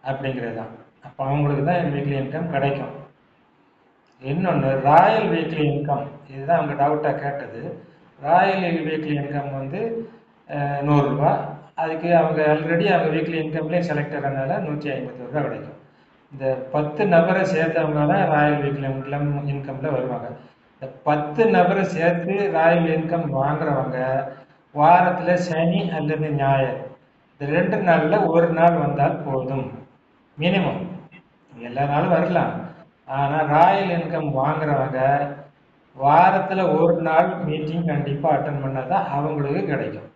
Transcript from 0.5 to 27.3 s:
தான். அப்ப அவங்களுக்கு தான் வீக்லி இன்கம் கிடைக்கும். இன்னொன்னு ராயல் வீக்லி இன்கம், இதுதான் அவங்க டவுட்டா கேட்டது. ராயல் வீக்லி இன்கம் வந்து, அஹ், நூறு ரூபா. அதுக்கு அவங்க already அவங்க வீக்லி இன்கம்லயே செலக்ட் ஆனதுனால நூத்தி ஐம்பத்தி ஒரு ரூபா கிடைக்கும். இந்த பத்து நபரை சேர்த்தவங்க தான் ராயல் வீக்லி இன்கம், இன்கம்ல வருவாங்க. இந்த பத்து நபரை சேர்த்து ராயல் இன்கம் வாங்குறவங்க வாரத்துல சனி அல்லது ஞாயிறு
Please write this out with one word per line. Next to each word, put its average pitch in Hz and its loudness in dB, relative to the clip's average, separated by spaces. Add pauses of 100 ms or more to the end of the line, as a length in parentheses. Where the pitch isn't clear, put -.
தான். 113 -10 (300)
அப்ப - -10
அவங்களுக்கு 143 0
தான் 170 0
வீக்லி 139 -2
இன்கம் 156 -6
கிடைக்கும். 139 -2 (1300)
இன்னொன்னு 139 0
ராயல் 180 6
வீக்லி 156 -2
இன்கம், 143 -2 (220)
இதுதான் 139 0
அவங்க 147 -2
டவுட்டா 143 0
கேட்டது. 135 -8 (580)
ராயல் 175 2
வீக்லி 151 -4
இன்கம் 143 -4
வந்து, 135 -8 (680)
அஹ், 143 -4
நூறு 143 4
ரூபா. 147 2 (420)
அதுக்கு 165 0
அவங்க 156 2
already 156 2
அவங்க 165 2
வீக்லி 160 -2
இன்கம்லயே 160 -2
செலக்ட் 147 -4
ஆனதுனால 135 -4
நூத்தி 147 -6
ஐம்பத்தி 127 -8
ஒரு 123 -12
ரூபா 147 -4
கிடைக்கும். - -8 (560)
இந்த 135 -2 (180)
பத்து 151 -2
நபரை 180 4
சேர்த்தவங்க 160 0
தான் 147 2
ராயல் 147 2
வீக்லி 139 -2
இன்கம், 143 -4
இன்கம்ல 139 -6
வருவாங்க. 123 -4 (400)
இந்த - -16 (100)
பத்து 151 2
நபரை 185 4
சேர்த்து 175 0
ராயல் 165 4
இன்கம் 160 -2
வாங்குறவங்க 135 -2 (760)
வாரத்துல 175 4
சனி 170 0
அல்லது 156 -2
ஞாயிறு 135 2 (680)